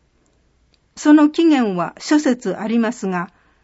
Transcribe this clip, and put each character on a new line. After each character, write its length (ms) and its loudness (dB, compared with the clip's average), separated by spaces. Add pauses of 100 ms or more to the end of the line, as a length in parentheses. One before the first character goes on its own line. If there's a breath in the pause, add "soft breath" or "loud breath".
(960)
そ 160 2
の 160 6
起 160 -2
源 340 0
は 200 -6
諸 200 0
説 400 -4
あ 80 -8
り 120 -2
ま 120 -2
す 160 -10
が、 240 -6 (340)